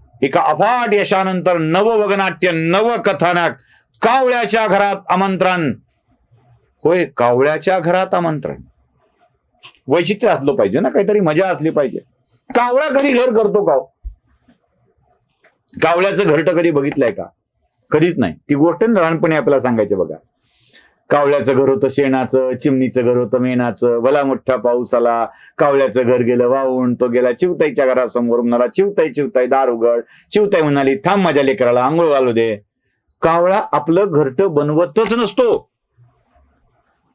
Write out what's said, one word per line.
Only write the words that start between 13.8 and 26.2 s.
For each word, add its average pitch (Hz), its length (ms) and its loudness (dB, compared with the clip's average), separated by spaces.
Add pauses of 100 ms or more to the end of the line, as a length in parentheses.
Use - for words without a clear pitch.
कावळ्याचं 185 420 0
घरटं 160 300 2
कधी 170 160 2
बघितलंय 139 400 0
का? 92 120 -10 (680)
कधीच 160 260 2
नाही. 87 160 0
ती - 220 -4
गोष्ट 165 280 2
ना 226 160 2
लहानपणी 165 360 0
आपल्याला 139 240 2
सांगायची 110 360 0
बघा. 80 200 -4 (920)
कावळ्याचं 143 440 2
घर 131 160 2
होतं 135 180 0
शेणाचं, 131 680 0
चिमणीचं 131 440 -2
घर 123 160 2
होतं 123 220 -2
मेणाचं, 120 600 -2
भला 139 240 0
मोठा 131 320 -2
पाऊस 120 380 -2
आला, 117 340 0 (300)
कावळ्याचं 135 480 0
घर 123 160 2